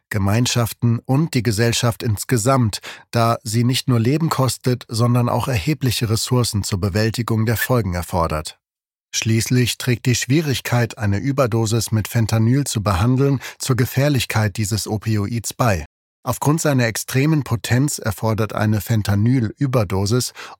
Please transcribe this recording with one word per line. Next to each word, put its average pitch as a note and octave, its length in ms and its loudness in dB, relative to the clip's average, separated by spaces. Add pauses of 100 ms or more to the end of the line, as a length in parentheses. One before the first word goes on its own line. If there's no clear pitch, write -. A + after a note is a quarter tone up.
Gemeinschaften A2+ 880 0
und D3 340 0
die A#2+ 100 0
Gesellschaft A#2 600 0
insgesamt, A#2 760 0 (300)
da A#2 340 2
sie A#2 220 0
nicht B2+ 240 0
nur A#2+ 100 4
Leben D3 300 2
kostet, B2+ 580 -2
sondern A#2+ 400 2
auch A2+ 220 -2
erhebliche B2 600 -2
Ressourcen A2+ 540 0
zur F#2+ 160 -4
Bewältigung A2 640 0
der A2+ 120 0
Folgen G#2+ 380 0
erfordert. E2 640 -4 (540)
Schließlich A2+ 640 2
trägt - 280 0
die B2 100 4
Schwierigkeit, B2 840 0
eine G2+ 200 0
Überdosis A#2 760 0
mit G#2+ 160 0
Fentanyl A2+ 560 2
zu - 180 -4
behandeln, B2 600 2 (180)
zur - 160 0
Gefährlichkeit B2 800 0
dieses G#2+ 320 -4
Opioids G#2+ 680 -4
bei. F#2+ 320 0 (380)
Aufgrund C#3+ 380 0
seiner C3 240 2
extremen C3+ 580 0
Potenz B2 560 -2
erfordert A2 540 -4
eine G#2+ 260 0
Fentanyl-Überdosis G#2+ 1500 0 (280)